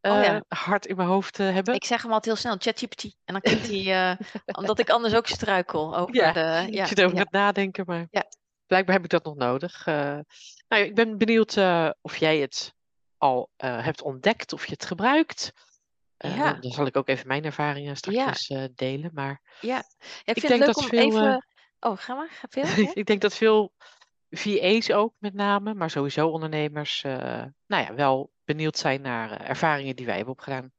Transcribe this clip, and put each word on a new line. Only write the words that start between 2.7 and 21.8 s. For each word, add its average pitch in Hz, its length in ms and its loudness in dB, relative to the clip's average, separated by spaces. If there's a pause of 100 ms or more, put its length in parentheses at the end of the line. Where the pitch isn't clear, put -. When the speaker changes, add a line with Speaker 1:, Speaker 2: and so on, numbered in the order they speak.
Speaker 1:
G 240 100 -8
P - 60 -16
T. - 100 -14
En - 280 -14
dan 196 80 -6
klinkt 214 260 2
hij, 190 440 2
eh, 185 240 -6
Speaker 2:
<laughs> - 240 -10
Speaker 1:
omdat 202 200 0
ik 233 120 0
anders 226 240 4
ook 226 120 4
struikel 180 720 -2
over 180 180 -2
Speaker 2:
Ja, 175 180 6
Speaker 1:
de, 165 340 0
Speaker 2:
ik 214 80 -8
Speaker 1:
ja, 190 120 -2
Speaker 2:
zit 196 160 4
over 180 140 6
Speaker 1:
ja. 185 60 2
Speaker 2:
het 202 100 -2
nadenken, 196 540 2
maar 170 240 -4
Speaker 1:
Ja. - 140 -2 (420)
Speaker 2:
blijkbaar 185 280 4
heb 190 100 2
ik 170 60 -10
dat 170 140 2
nog 151 120 -8
nodig. 131 500 -2
Eh, 160 80 0
nou 147 280 -2 (460)
ja, 233 80 4
ik 208 180 2
ben 220 240 2
benieuwd, 220 380 4
eh, 170 340 4 (100)
of - 160 -12
jij 160 220 2
het - 360 -6 (440)
al, 127 380 0
eh, 120 280 -6
hebt 160 180 -4
ontdekt, 139 500 -2
of - 140 -10
je - 60 -10
het - 120 -10
gebruikt. 254 680 0 (640)
Eh, 180 200 -6
Speaker 1:
Ja. 285 160 0
Speaker 2:
dan, - 80 -8
dan 127 100 -8
zal 147 160 -2
ik 131 100 -4
ook 139 120 0
even 135 180 -2
mijn 139 180 -2
ervaringen 143 520 -4
straks, 247 500 -2
Speaker 1:
Ja. 139 160 -6
Speaker 2:
eh, 135 120 -6
delen, 135 400 -4
maar 139 260 -6 (200)
Speaker 1:
Ja. 220 140 -6
Ja, 247 40 -4 (460)
ik 226 120 0
Speaker 2:
ik - 40 -2
Speaker 1:
vind 320 60 -2
Speaker 2:
denk - 20 2
Speaker 1:
het 247 100 6
leuk 285 80 8
Speaker 2:
dat 226 100 4
Speaker 1:
om 285 120 0
Speaker 2:
veel, 233 120 2
eh, 233 40 8 (220)
Speaker 1:
even... 262 200 2 (340)